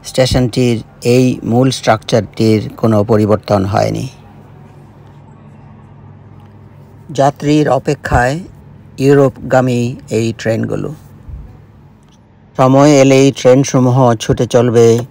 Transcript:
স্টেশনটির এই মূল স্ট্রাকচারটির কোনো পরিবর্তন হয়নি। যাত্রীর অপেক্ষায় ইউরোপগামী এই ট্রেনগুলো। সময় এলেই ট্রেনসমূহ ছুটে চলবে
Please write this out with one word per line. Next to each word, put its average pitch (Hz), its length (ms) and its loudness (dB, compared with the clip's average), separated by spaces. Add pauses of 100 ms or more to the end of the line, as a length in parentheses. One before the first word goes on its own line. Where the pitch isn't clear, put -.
স্টেশনটির 127 720 -2 (260)
এই 127 220 2 (180)
মূল 123 260 0
স্ট্রাকচারটির 110 920 -2 (160)
কোনো 110 260 0
পরিবর্তন 107 640 0
হয়নি। 107 420 -4 (3000)
যাত্রীর 143 580 0
অপেক্ষায় 131 640 -2 (640)
ইউরোপগামী 131 840 0 (280)
এই 113 180 -4 (100)
ট্রেনগুলো। 110 520 -6 (1700)
সময় 135 340 4
এলেই 135 400 4
ট্রেনসমূহ 127 680 2 (180)
ছুটে 123 320 -4
চলবে 117 400 2 (220)